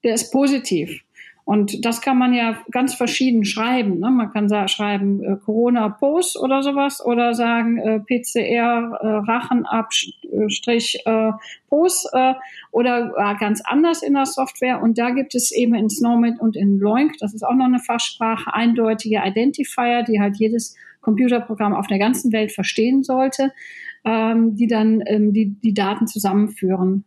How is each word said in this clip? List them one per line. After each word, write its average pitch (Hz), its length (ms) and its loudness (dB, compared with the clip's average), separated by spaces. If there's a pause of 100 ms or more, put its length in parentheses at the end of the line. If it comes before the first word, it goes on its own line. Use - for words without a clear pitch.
der 226 100 0
ist - 180 -6
positiv. 269 680 0 (440)
Und 208 420 0
das 233 160 -4
kann 262 160 2
man 247 160 2
ja 226 240 -2 (120)
ganz 262 220 -2
verschieden 240 540 0
schreiben, 214 540 -2
ne? 220 100 0
Man 233 200 0
kann 208 200 0
sa-, 208 180 0
schreiben, 202 560 -2
äh, 196 180 -2
Corona 226 460 2
Pos 294 480 -2
oder 269 260 0
sowas 277 400 -2
oder 240 300 0
sagen, 233 460 0
äh, 220 220 0
P 240 200 -2
C 233 260 -4
R, 233 540 0
äh, 214 60 -4 (200)
Rachenabstrich, 226 1800 -2
äh, 220 260 2 (380)
Pos, 349 420 2
äh, 262 220 2 (360)
oder, 240 460 0
äh, 202 220 0
ganz 214 260 -2
anders 320 380 2
in 285 100 -2
der 277 140 2
Software. 254 560 -2
Und 226 160 2
da 233 100 0
gibt 262 260 -2
es 240 160 -2
eben 233 220 2
in 220 160 2
snowmit 233 500 2
und 220 160 0
in 196 240 2
Loink, 233 400 0
das 208 140 -4
ist 220 120 -10
auch 240 100 0
noch 262 100 4
eine 247 140 4
Fachsprache, 226 760 -4
eindeutige 220 720 0
Identifier, 240 800 0
die 226 180 2
halt 202 160 0
jedes 220 400 -2 (240)
Computerprogramm 226 720 0
auf 202 140 -2
der 196 120 0
ganzen 240 320 0
Welt 214 220 0
verstehen 247 520 0
sollte, 262 500 0 (540)
ähm, 226 480 2
die 233 100 2
dann, 220 400 2
ähm, 208 260 2
die, 202 280 0
die 214 140 2
Daten 202 320 0
zusammenführen 196 1000 0